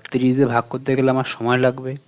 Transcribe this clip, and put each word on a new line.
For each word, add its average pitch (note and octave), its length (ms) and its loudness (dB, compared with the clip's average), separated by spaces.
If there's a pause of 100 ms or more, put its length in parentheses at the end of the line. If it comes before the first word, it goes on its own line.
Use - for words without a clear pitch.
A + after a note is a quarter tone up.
তিরিশ B2+ 260 2
দিয়ে C3+ 140 2
ভাগ A#2 200 2
করতে C3 260 -6
গেলে C3 160 2
আমার C3 220 -2
সময় A#2+ 260 0
লাগবে। C3 320 0 (160)